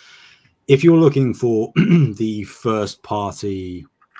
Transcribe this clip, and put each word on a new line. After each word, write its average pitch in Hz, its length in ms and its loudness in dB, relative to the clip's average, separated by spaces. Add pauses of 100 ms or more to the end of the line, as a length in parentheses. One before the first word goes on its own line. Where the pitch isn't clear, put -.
(680)
If 143 160 4
you're 165 140 6
looking 139 360 2
for 117 400 -2
<clears throat> - 20 -18
the 113 680 2
first 107 600 -6
party 95 840 -8 (340)